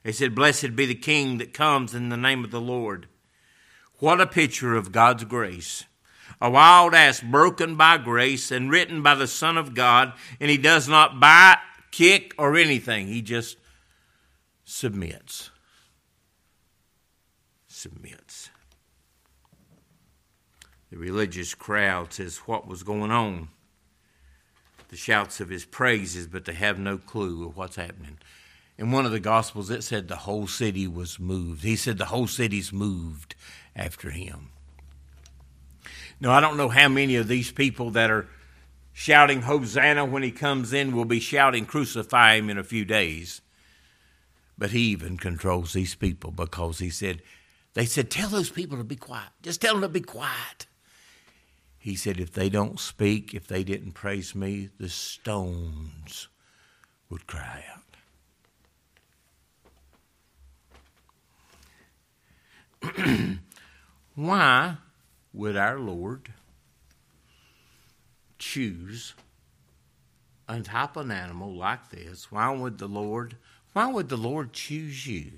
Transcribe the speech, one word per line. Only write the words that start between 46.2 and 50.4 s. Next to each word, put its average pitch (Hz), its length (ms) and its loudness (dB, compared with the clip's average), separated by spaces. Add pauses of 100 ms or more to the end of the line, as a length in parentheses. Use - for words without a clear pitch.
because 82 480 -8
he 90 100 -8
said, 87 320 -8 (520)
they 117 120 -2
said, 127 240 -4
"Tell 208 180 -6
those 196 220 -4
people 156 280 -10
to 120 60 -10
be 127 140 -12
quiet. 113 320 -16 (140)
Just 170 180 -8
tell 220 140 0
them 196 80 -2
to 196 40 -4
be 170 140 -4
quiet." - 640 -12 (1120)